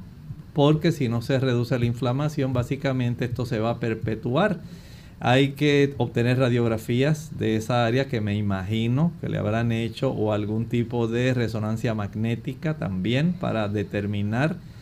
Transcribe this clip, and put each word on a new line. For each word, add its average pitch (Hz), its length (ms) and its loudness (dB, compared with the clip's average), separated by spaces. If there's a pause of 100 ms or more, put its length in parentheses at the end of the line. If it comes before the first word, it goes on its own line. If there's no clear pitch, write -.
(540)
porque 156 380 4
si 120 180 0
no 117 100 0
se 135 180 0
reduce 123 400 2
la 120 80 2
inflamación, 135 680 0
básicamente 123 720 0
esto 120 180 -2
se 113 140 -2
va 110 120 2
a 117 100 -4
perpetuar. 120 800 0 (640)
Hay 135 280 4
que 143 460 4
obtener 120 420 2
radiografías 123 1000 2
de 110 160 2
esa 120 320 2
área 131 220 2
que 127 120 -2
me 104 140 0
imagino 113 880 0
que 110 80 -6
le 107 100 -2
habrán 113 320 0
hecho 113 400 -2
o 107 220 0
algún 107 340 -2
tipo 117 400 0
de 120 260 2
resonancia 110 600 -2
magnética 117 840 -4
también 110 580 0
para 110 340 -2
determinar 104 880 -2 (240)